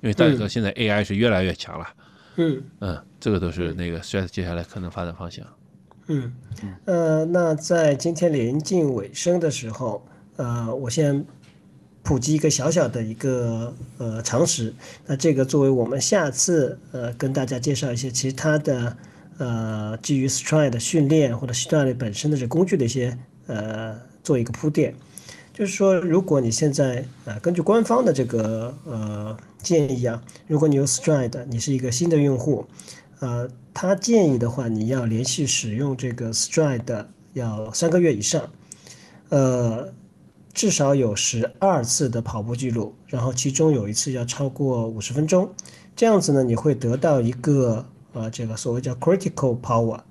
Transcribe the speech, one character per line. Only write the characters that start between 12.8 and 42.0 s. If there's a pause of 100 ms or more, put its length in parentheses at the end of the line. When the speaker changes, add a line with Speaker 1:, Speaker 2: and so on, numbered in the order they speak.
Speaker 2:
的
一
个， (240)
呃，
常
识。 (340)
那
这
个
作
为
我
们
下
次， (140)
呃，
跟
大
家
介
绍
一
些
其
他
的， (440)
呃，
基
于
Stride
训
练
或
者
Stride
本
身
的
这
工
具
的
一
些， (300)
呃， (220)
做
一
个
铺
垫。 (580)
就
是
说，
如
果
你
现
在， (200)
呃，
根
据
官
方
的
这
个，
呃， (220)
建
议
啊， (260)
如
果
你
用
Stride，
你
是
一
个
新
的
用
户， (520)
呃， (240)
他
建
议
的
话，
你
要
连
续
使
用
这
个
Stride (280)
要
三
个
月
以
上， (800)
呃， (600)
至
少
有
十 (100)
二
次